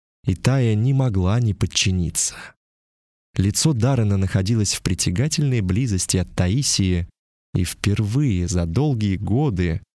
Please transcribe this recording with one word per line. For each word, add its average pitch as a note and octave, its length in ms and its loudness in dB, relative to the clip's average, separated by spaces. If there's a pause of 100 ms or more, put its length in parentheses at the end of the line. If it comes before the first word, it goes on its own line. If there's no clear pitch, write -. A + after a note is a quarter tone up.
(240)
и F#2 100 0
Тая B2 400 2
не A2+ 180 2
могла A2+ 480 2
не A2 140 0
подчиниться. - 840 -2 (960)
Лицо G2+ 380 2
Даррена A2+ 440 2
находилось F#2+ 580 0
в - 80 -8
притягательной A#2+ 760 -2
близости G2 560 -2
от F2+ 180 -2
Таисии, F#2 760 0 (460)
и F#2 100 0
впервые G2+ 840 0
за F2 180 0
долгие G#2+ 500 0
годы F#2+ 680 0 (180)